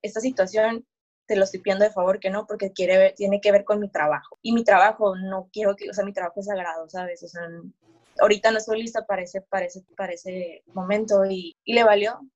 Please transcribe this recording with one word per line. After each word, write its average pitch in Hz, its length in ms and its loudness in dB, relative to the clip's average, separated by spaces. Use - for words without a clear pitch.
esta 214 180 -6
situación 220 640 0
te 214 80 0
lo 190 80 4
estoy 190 160 -6
pidiendo 202 240 2
de 214 80 2
favor 190 260 0
que 190 100 -6
no, 208 200 -4
porque 202 240 -6
quiere 185 260 2
ver, 190 160 6
tiene 202 260 -2
que 202 120 4
ver 196 120 6
con 208 140 0
mi 202 100 -4
trabajo. 151 540 -2
Y 226 100 -2
mi 233 120 2
trabajo 202 500 4
no 190 380 -8
quiero 202 240 0
que, 202 120 -12
o 202 60 -12
sea, 196 100 -4
mi 202 80 -8
trabajo 185 280 -6
es 196 60 -10
sagrado, 175 440 -6
¿sabes? 180 320 -10
O 170 60 -18
sea, 170 140 -12
ahorita 214 320 4
no 220 80 0
estoy 220 240 -4
lista 226 240 -8
para 190 160 -4
ese, 180 200 -10
para 185 240 -4
ese, 185 180 -14
para 185 160 -8
ese 180 520 -12
momento 202 500 0
y, 185 400 -6
y 233 100 -4
le 233 100 4
valió 214 360 4